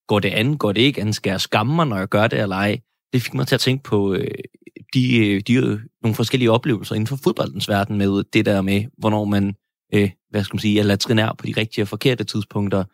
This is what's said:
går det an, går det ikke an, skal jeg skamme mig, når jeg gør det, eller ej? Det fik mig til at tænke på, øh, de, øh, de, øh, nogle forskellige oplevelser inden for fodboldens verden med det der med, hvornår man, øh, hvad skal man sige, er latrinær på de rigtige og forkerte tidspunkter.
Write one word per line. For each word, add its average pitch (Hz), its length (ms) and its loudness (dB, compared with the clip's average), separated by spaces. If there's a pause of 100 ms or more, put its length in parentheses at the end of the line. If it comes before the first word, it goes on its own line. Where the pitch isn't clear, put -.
går 104 120 2
det 98 100 0
an, 123 280 0
går 104 140 0
det 104 100 2
ikke 135 200 2
an, 104 120 0
skal - 160 -4
jeg 92 120 -2
skamme 117 340 0
mig, 170 120 2
når 104 100 -2
jeg 95 100 -4
gør 104 200 2
det, 135 140 0
eller 95 140 -2
ej? 101 240 0 (340)
Det 123 80 2
fik - 120 -10
mig 135 140 -2
til 135 80 2
at 117 60 -2
tænke 131 220 0
på, 98 300 0
øh, 85 140 -2 (680)
de, 127 240 2
øh, 101 300 2
de, 120 60 2
øh, 120 260 2 (240)
nogle 110 120 0
forskellige 120 360 2
oplevelser 110 440 0
inden 110 120 -2
for 139 160 -6
fodboldens - 460 -2
verden 104 280 0
med 101 260 2 (100)
det 107 120 2
der 101 160 2
med, 98 240 0 (120)
hvornår 107 280 0
man, 101 300 0 (380)
øh, 101 160 2 (200)
hvad 104 140 -2
skal - 120 -8
man 92 60 -2
sige, 104 180 2
er 104 40 2
latrinær 107 540 0
på - 80 -14
de 113 120 -6
rigtige 110 260 -4
og 98 40 -2
forkerte 113 360 0
tidspunkter. 101 600 -2 (100)